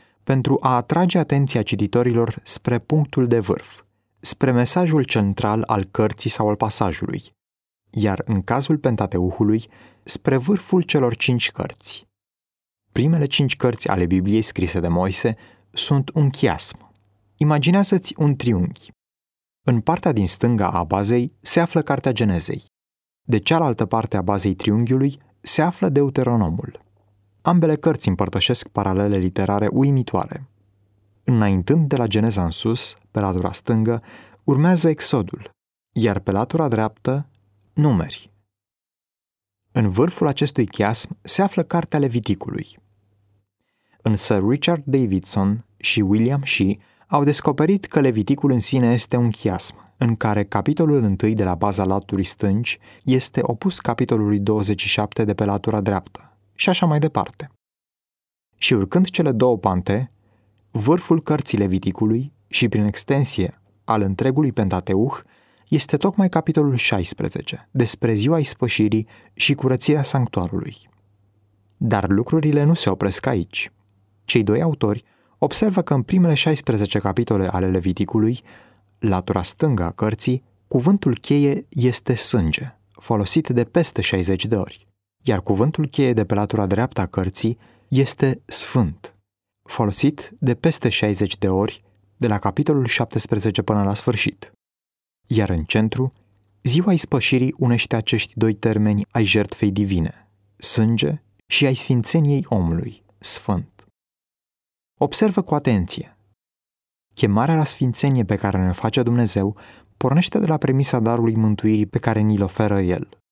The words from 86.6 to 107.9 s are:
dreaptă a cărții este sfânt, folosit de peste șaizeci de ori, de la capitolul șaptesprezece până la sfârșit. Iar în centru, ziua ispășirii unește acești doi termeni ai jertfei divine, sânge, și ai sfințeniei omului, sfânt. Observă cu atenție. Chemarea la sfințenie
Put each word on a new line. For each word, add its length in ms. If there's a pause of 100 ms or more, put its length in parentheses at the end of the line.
dreaptă 360
a 40
cărții 520 (300)
este 580
sfânt, 640 (600)
folosit 720
de 160
peste 340
șaizeci 480
de 120
ori, 340 (340)
de 100
la 120
capitolul 460
șaptesprezece 760
până 220
la 100
sfârșit. 580 (760)
Iar 220
în 140
centru, 500 (500)
ziua 300
ispășirii 640
unește 380
acești 400
doi 180
termeni 580
ai 120
jertfei 480
divine, 580 (260)
sânge, 640 (240)
și 200
ai 80
sfințeniei 720
omului, 560 (140)
sfânt. 680 (1120)
Observă 420
cu 140
atenție. 640 (960)
Chemarea 420
la 80
sfințenie 600